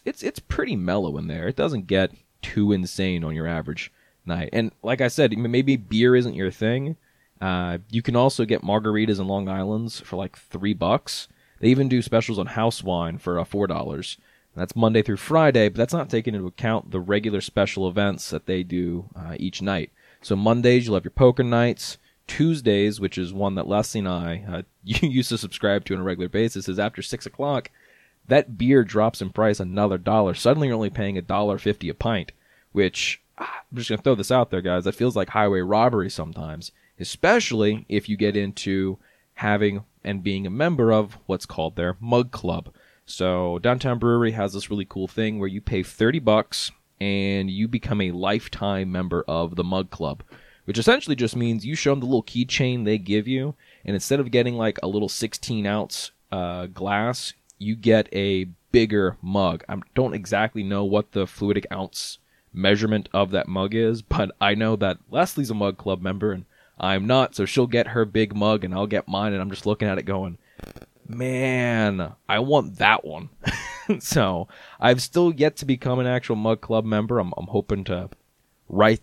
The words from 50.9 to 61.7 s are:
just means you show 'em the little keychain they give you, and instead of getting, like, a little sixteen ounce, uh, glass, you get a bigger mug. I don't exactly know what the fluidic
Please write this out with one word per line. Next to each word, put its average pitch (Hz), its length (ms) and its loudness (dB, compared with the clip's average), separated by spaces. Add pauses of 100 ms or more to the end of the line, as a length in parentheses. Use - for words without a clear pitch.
just 120 200 -2
means 117 300 -2
you 143 100 -6
show 143 160 0
'em 139 80 0
the 123 60 -6
little 131 180 2
keychain 123 640 -2
they 107 120 2
give 101 300 0
you, 131 280 -4 (280)
and 98 100 -4
instead 135 280 0
of 120 100 -2
getting, 120 240 2
like, 110 260 0
a - 60 -4
little 101 220 -2
sixteen 110 560 -4
ounce, - 460 -4 (200)
uh, 90 360 -6
glass, 101 640 -2 (240)
you 107 180 -4
get 110 380 4
a 98 320 0 (260)
bigger 104 500 4
mug. 92 460 0
I 98 120 -8 (160)
don't 127 180 2
exactly 104 500 -2
know 98 220 -2
what 101 260 0
the 98 140 -2
fluidic 101 460 -2